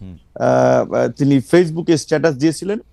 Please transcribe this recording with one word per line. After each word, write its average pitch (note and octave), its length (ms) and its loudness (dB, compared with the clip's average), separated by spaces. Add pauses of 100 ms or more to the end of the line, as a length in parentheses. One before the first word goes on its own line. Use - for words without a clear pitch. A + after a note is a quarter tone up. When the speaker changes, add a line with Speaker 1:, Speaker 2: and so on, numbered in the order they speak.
Speaker 1:
হুম। F#2+ 160 -16 (180)
Speaker 2:
আহ, B2+ 760 0
তিনি C#3 300 0
Facebook-এ E3 580 2
স্ট্যাটাস D3+ 380 -2
দিয়েছিলেন, E3 440 -2 (140)